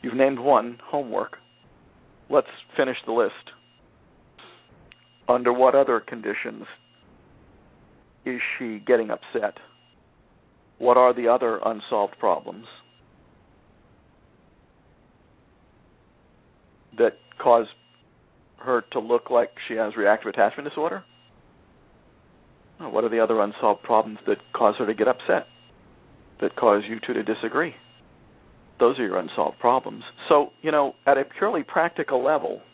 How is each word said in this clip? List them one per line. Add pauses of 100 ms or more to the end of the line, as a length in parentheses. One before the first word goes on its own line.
You've
named
one,
homework. (920)
Let's (280)
finish
the
list. (2000)
Under
what
other
conditions (1600)
is (160)
she
getting
upset? (1300)
What
are
the
other
unsolved
problems (4000)
that (240)
cause (880)
her (100)
to
look
like (160)
she
has
reactive
attachment
disorder? (1800)
What
are
the
other
unsolved
problems
that (160)
cause
her
to
get
upset, (960)
that
cause
you
two
to
disagree? (1040)
Those
are
your
unsolved
problems. (240)
So, (100)
you
know, (100)
at
a
purely
practical
level (120)